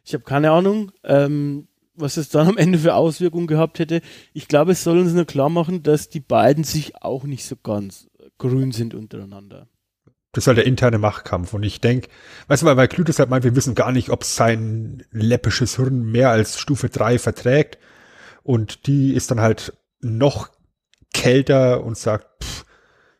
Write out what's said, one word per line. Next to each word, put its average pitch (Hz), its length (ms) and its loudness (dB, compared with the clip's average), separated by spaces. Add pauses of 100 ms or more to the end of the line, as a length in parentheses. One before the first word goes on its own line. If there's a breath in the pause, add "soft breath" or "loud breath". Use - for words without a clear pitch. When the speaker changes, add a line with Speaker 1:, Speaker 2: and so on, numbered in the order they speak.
Speaker 1:
Ich - 100 -12
hab 139 120 -8
keine 147 260 2
Ahnung, 196 400 2 (140)
ähm, 143 640 0 (240)
was 147 240 -8
es 156 100 -6
dann 156 220 4
am 220 80 0
Ende 175 200 2
für 156 160 2
Auswirkungen 165 540 0
gehabt 160 320 0
hätte. 165 220 -2 (320 loud breath)
Ich - 160 -14
glaube, 156 240 4
es 165 100 -2
soll 170 160 2
uns 175 140 2
nur 175 100 2
klar 139 240 -2
machen, 170 340 -2
dass 147 280 0
die 160 100 -10
beiden 135 460 2
sich - 360 -8
auch 123 220 -8
nicht 139 220 -10
so 123 100 -12
ganz 101 540 -10 (280)
grün 131 360 -2
sind 113 200 -6
untereinander. 101 760 -18 (640)
Speaker 2:
Das 120 100 -2
ist - 40 4
halt 123 100 6
der 113 80 4
interne 123 320 2
Machtkampf. 101 560 -4
Und 101 100 -4
ich 104 160 -6
denk, 120 300 0 (400 loud breath)
weißt 143 140 2
du, - 20 0
weil, 143 100 6
weil 127 140 4
Clytus 165 300 -2
halt 127 100 2
meint, 127 160 0
wir 120 100 2
wissen 127 200 0
gar 123 180 0
nicht, 127 160 -2
ob - 160 -4
sein 113 840 -2
läppisches 113 640 -2
Hirn 127 260 -2
mehr 120 280 2
als 110 280 0
Stufe 135 300 -4
drei 117 280 0
verträgt. 127 600 0 (640 loud breath)
Und 113 440 -2
die 139 260 2
ist 127 180 -4
dann 117 80 -2
halt 110 320 0 (300)
noch 123 480 -2 (640)
kälter 131 720 2
und 117 120 -8
sagt, - 460 -6
„Pff, - 220 -14 (540 soft breath)